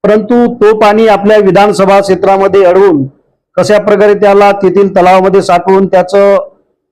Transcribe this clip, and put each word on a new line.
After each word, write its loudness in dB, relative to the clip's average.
परंतु 0
तो 0
पाणी 0
आपल्या 0
विधानसभा 0
क्षेत्रामध्ये 0
अडवून 0
कशा 0
प्रकारे 0
त्याला 2
तेथील 0
तलावामध्ये 0
साठवून 0
त्याचं -2